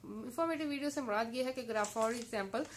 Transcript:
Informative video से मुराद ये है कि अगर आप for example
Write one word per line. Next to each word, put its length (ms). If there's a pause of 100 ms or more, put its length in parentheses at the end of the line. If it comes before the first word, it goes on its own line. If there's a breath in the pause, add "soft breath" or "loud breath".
Informative 640
video 220
से 120
मुराद 340
ये 80
है 100
कि 80
अगर 160
आप 160
for 200
example 520 (120)